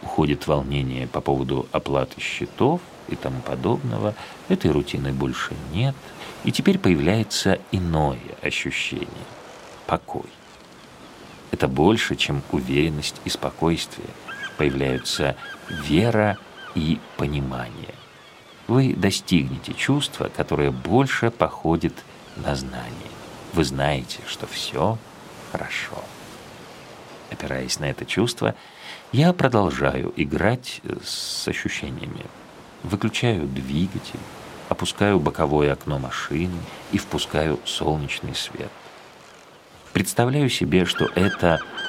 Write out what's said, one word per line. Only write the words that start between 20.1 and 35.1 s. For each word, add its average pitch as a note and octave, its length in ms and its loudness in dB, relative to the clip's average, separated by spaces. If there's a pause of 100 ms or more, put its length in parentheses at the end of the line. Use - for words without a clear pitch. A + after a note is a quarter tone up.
которое - 360 2
больше A2+ 600 2
походит D#2+ 640 2 (420)
на C#2+ 200 -2
знание. A#1+ 540 -8 (420)
Вы E2 120 4
знаете, C2+ 640 0
что - 200 -8
всё - 500 0 (560)
хорошо. - 500 -6 (1300)
Опираясь C2 480 -4
на D2+ 60 -4
это C2+ 220 -4
чувство, A2 480 2 (580)
я D#3+ 220 8
продолжаю E2 800 2
играть, E2 680 0
э, - 200 -6
с - 420 -6
ощущениями. - 800 -6 (580)
Выключаю G#2 640 0
двигатель, C2+ 760 -2 (480)
опускаю G2+ 520 4